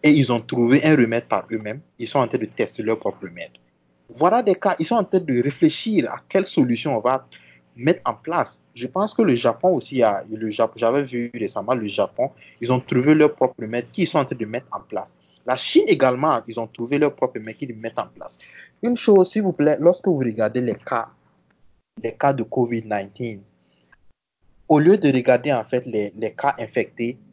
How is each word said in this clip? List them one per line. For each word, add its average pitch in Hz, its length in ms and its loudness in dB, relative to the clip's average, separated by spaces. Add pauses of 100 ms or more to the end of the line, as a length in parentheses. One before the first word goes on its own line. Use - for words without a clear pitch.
Et 151 80 6
ils 135 220 4
ont 117 80 0
trouvé 120 460 2
un 156 100 6
remède 117 300 2
par 98 260 -2
eux-mêmes. 110 300 -8 (160)
Ils 117 100 -8
sont - 120 0
en - 80 0
train - 100 -4
de 110 80 -4
tester - 360 -6
leur 110 160 -2
propre - 260 -8
remède. 85 280 -16 (560)
Voilà 185 340 2
des 202 120 2
cas. 190 240 -2
Ils 156 80 -2
sont 233 100 0
en 208 80 2
train 190 160 0
de 131 220 -2
réfléchir 151 680 0
à - 160 -12
quelle 196 200 -2
solution 123 500 0
on 107 40 -2
va 127 280 -2 (480)
mettre 127 280 0
en 117 100 -2
place. - 460 -6 (160)
Je 120 100 -10
pense 202 280 -4
que 233 80 2
le 156 120 4
Japon 120 400 2
aussi, 131 260 -4
a, 101 300 2
le 110 180 -6
Jap-, 110 280 -2
j'avais 120 260 0
vu 120 320 -6
récemment 107 400 -4
le 110 140 -4
Japon, 123 420 -4 (300)
ils 120 120 -2
ont 127 60 2
trouvé 139 360 2
leur 151 200 4
propre 127 240 -2
remède 120 320 -8
qu'ils 185 160 -2
sont 160 140 0
en 135 40 0
train 131 120 -8
de 113 80 -6
mettre 113 260 -10
en 101 80 -10
place. - 340 -10 (320)
La 127 120 -4
Chine - 320 2
également, 135 580 2
ils 117 140 -8
ont 113 80 -8
trouvé 123 300 -4
leur 147 180 0
propre 120 240 -4
remède 107 160 -14
qu'ils 123 180 -10
mettent 113 240 -8
en 104 80 -6
place. - 320 -20 (420)
Une 240 160 0
chose, 196 320 6
s'il 214 140 -2
vous 185 100 0
plaît, 151 280 2
lorsque 175 260 2
vous 170 120 2
regardez 113 420 -2
les 113 160 -2
cas, 113 320 -6 (920)
les 113 120 -6
cas 139 200 0
de 127 120 -4
covid 120 380 -2
nineteen, 104 580 -8 (1300)
au 151 100 6
lieu 170 180 6
de 147 160 2
regarder 127 400 2
en 113 120 -2
fait 123 200 -4
les, 104 320 -4
les 110 160 -6
cas - 280 -2
infectés - 580 -6 (140)